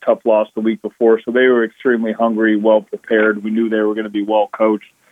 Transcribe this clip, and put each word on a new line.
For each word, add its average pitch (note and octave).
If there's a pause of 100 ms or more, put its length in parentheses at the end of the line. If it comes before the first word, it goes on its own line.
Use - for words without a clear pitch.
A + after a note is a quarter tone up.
tough A2+
loss G#2+
the A2+
week A2
before. A2+
So -
they B2+
were A#2+
extremely A2+
hungry, A2+
well A2
prepared. G#2+
We G#2+
knew A2+
they A2
were G#2+
gonna G#2+
be G#2
well G#2
coached. G#2+ (200)